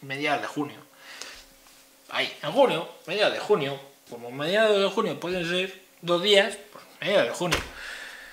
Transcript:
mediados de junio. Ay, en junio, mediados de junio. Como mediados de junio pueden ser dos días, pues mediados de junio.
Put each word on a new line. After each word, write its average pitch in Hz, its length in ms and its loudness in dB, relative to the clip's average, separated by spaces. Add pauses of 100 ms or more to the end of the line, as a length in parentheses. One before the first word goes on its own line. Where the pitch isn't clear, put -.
mediados 139 400 -2
de 107 60 -6
junio. 147 320 -6 (1300)
Ay, 127 320 -4
en 151 120 -6
junio, 185 360 4 (160)
mediados 170 280 2
de 110 60 -4
junio. 139 400 0 (300)
Como 120 220 -12
mediados 196 480 4
de 196 100 2
junio 190 300 -2
pueden 175 280 -4
ser 185 360 -4 (180)
dos 175 220 2
días, 202 340 6 (140)
pues - 140 -18 (160)
mediados 160 260 4
de 101 60 -4
junio. 170 260 0 (720)